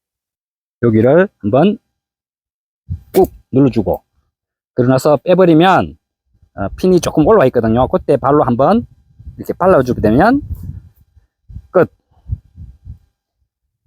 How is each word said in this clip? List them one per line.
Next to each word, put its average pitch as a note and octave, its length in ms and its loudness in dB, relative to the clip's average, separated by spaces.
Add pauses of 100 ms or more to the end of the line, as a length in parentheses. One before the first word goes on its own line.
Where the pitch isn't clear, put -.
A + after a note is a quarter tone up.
(840)
여기를 A#2+ 460 2 (100)
한번 D3 400 0 (1300)
꾹 - 180 2 (200)
눌러주고, A2+ 520 0 (720)
그러고 B2 180 0
나서 C#3 260 2
빼버리면, E3+ 800 2 (580)
어, G2 120 -8 (100)
핀이 F#3 240 2
조금 D3+ 260 -2
올라와 G3+ 200 4
있거든요. A#2 400 0
그때 E3 300 -2
발로 C#3+ 260 0
한번 C#3 420 0 (520)
이렇게 - 160 -12
발라주게 C#3 480 0
되면 E3+ 400 2 (1300)
끝. F3 180 0 (2000)